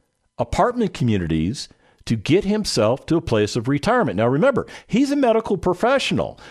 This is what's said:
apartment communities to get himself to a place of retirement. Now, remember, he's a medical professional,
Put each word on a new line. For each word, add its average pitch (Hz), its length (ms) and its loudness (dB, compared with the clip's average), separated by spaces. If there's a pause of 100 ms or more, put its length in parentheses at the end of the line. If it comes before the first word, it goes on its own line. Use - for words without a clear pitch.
(380)
apartment 233 560 0
communities 90 760 0 (360)
to 117 100 0
get 160 280 0
himself 190 640 0
to 156 100 0
a 165 60 0
place 104 340 0
of 120 120 -2
retirement. 143 500 0
Now, 113 100 2
remember, 160 400 0 (200)
he's 269 240 0
a 285 40 0
medical 226 420 0
professional, 185 800 0 (120)